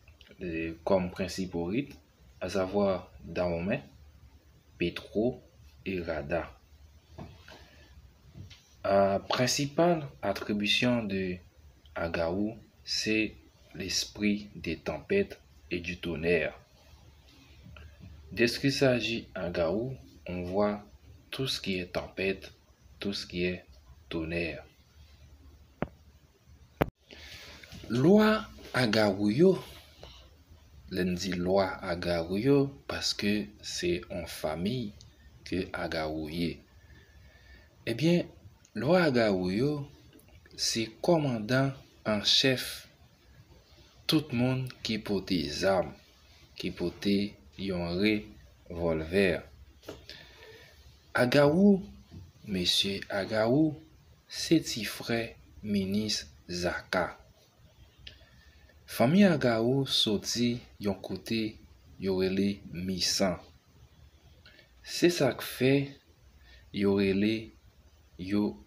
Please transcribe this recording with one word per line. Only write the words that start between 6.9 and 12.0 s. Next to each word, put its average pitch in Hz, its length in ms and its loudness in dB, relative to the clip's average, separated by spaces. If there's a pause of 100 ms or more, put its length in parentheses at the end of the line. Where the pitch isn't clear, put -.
La 98 380 4
principale 147 880 2 (120)
attribution 107 840 0
de 95 320 -2 (580)
Agaou, 85 640 -2 (260)